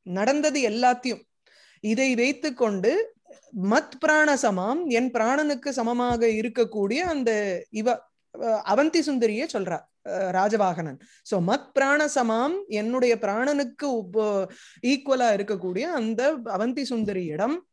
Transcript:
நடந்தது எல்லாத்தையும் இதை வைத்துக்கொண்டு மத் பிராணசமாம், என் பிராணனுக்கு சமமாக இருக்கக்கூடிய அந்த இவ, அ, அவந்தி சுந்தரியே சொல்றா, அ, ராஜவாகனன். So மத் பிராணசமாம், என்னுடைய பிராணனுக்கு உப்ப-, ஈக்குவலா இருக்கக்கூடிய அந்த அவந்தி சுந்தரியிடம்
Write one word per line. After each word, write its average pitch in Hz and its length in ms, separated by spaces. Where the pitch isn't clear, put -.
நடந்தது 262 680
எல்லாத்தையும் 247 520
இதை 247 320
வைத்துக்கொண்டு 254 1000
மத் 233 280
பிராணசமாம், 285 840
என் 240 240
பிராணனுக்கு 269 580
சமமாக 240 580
இருக்கக்கூடிய 220 680
அந்த 302 340
இவ, 220 320
அ, 226 260
அவந்தி 302 380
சுந்தரியே 254 540
சொல்றா, 175 260
அ, 185 240
ராஜவாகனன். 185 680
So 190 240
மத் 269 220
பிராணசமாம், 285 880
என்னுடைய 233 480
பிராணனுக்கு 254 760
உப்ப-, 202 560
ஈக்குவலா 262 500
இருக்கக்கூடிய 196 500
அந்த 269 640
அவந்தி 233 380
சுந்தரியிடம் 208 720